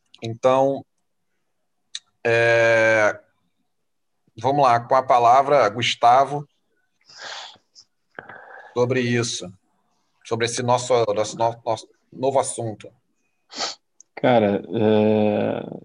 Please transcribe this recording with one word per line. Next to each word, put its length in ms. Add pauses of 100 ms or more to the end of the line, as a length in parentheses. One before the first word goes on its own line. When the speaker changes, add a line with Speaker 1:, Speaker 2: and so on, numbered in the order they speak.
(220)
Speaker 1:
Então, 640 (1400)
é, 960 (1200)
vamos 220
lá, 160
com 160
a 80
palavra, 680
Gustavo, 760 (2250)
sobre 280
isso, 520 (720)
sobre 220
esse 160
nosso, 320 (180)
nosso, 240
no-, 300
nosso 220 (240)
novo 260
assunto. 500 (1300)
Speaker 2:
Cara, 480 (100)
é, 960 (180)